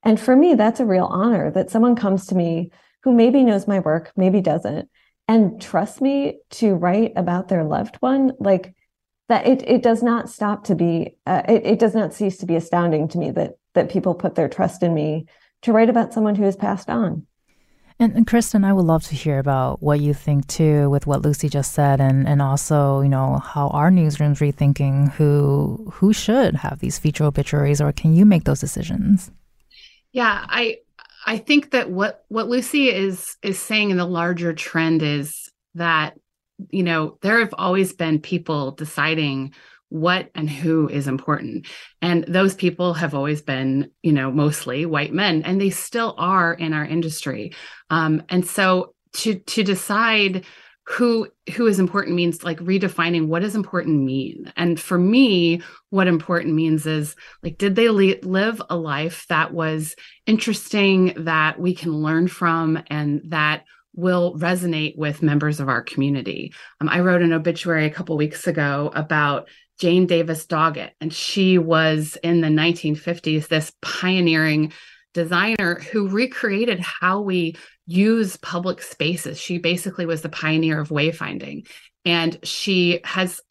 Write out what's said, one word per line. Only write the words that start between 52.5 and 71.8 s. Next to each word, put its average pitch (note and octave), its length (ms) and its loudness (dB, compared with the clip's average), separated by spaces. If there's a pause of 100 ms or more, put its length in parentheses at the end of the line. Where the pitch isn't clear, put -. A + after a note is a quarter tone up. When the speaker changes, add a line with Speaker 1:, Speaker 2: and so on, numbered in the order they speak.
Speaker 3:
redefining F3 680 0
what E3 160 -2
does G3+ 140 -4
important E3 480 -2
mean. C3 520 -6
And E3+ 240 0
for F3+ 200 -2
me, F3+ 640 4 (260)
what F#3+ 160 2
important E3+ 480 0
means D#3 320 0
is, D3+ 300 -4 (260)
like, D3 160 -10
did G3 180 0
they A3+ 140 4
li-, G3 320 4
live G3+ 480 -2
a F3 80 -4
life D#3+ 520 -6
that D#3+ 220 0
was D#3 440 -4 (320)
interesting, G3 880 2 (100)
that D#3+ 340 0
we F3+ 140 -2
can E3+ 180 -6
learn D#3 360 0
from, E3 580 -2
and D3 460 -4
that D#3 320 -2 (320)
will F3 420 0
resonate F3 580 -4
with D3 280 -4
members D3+ 360 0
of C3+ 100 -4
our A#2+ 120 0
community? C3+ 720 -4 (260)
Um, D3 80 -4
I - 120 0
wrote F3+ 240 2
an E3 100 2
obituary D#3+ 540 -2
a - 20 0
couple E3 260 -8
weeks D3+ 300 -4
ago D3 480 -2
about D3+ 560 -2 (300)
Jane F3+ 260 4
Davis E3 400 0
Doggett, D#3 460 -2 (100)
and D#3 100 -6
she F#3 460 2
was D#3+ 640 2